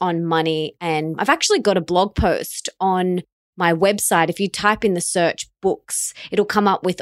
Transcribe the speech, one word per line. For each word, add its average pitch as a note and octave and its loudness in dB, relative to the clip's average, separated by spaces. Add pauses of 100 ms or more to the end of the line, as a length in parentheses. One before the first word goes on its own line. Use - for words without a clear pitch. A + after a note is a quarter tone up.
on E3+ 0
money, D#3+ 0
and D#3+ -2
I've G#3 0
actually E4 2
got G3+ 2
a F3 2
blog F3+ 0
post - -2 (100)
on F#3 0 (340)
my E3+ 2
website. F3 2
If - -6
you G3 0
type A3 0
in G3 2
the F3 -2
search - -2 (140)
books, - -4 (160)
it'll G3+ 0
come G#3 0
up F#3+ 2
with F3+ -2